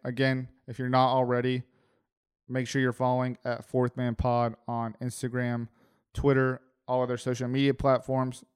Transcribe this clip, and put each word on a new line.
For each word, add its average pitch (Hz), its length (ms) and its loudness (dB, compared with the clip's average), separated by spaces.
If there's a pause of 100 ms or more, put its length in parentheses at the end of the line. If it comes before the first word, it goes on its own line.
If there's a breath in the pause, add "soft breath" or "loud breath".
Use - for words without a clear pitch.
Again, 131 420 -2 (200)
if 113 120 -10
you're 127 80 -4
not 127 260 4
already, 123 500 2 (840)
make 127 220 -4
sure 139 120 0
you're 123 120 2
following 127 500 0
at 120 220 -6
Fourth 123 320 0
Man 123 180 0
Pod 120 400 0 (100)
on 117 360 -6
Instagram, 120 680 -4 (460 soft breath)
Twitter, 131 480 2 (260)
all 127 160 0
other 123 140 -2
social 127 300 -4
media 135 240 2
platforms. 131 720 0 (120)